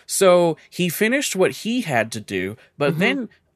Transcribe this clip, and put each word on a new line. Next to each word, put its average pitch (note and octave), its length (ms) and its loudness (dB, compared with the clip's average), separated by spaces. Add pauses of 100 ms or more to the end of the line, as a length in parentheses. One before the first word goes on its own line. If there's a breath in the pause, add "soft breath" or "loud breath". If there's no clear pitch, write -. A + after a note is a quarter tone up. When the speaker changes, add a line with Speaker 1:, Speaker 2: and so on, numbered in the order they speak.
Speaker 1:
so F3 520 4 (120 soft breath)
he F3+ 200 -2
finished A3 480 -2
what F#3 140 2
he A3+ 340 -6
had A#2 260 0
to A2+ 80 -10
do, G2 380 -6 (220 soft breath)
but C#3+ 140 0
Speaker 2:
Mm-hmm. D3+ 60 -4
Speaker 1:
then, A#3+ 300 -2 (260 soft breath)